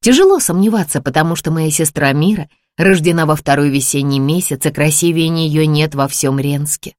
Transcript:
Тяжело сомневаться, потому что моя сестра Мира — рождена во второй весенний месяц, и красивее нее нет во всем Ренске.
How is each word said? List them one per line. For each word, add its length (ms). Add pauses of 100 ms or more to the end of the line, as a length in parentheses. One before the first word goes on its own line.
Тяжело 380
сомневаться, 600
потому 360
что 140
моя 200
сестра 420
Мира — 360 (280)
рождена 500
во 100
второй 340
весенний 500
месяц, 460
и 40
красивее 580
нее 380
нет 280
во 140
всем 320
Ренске. 580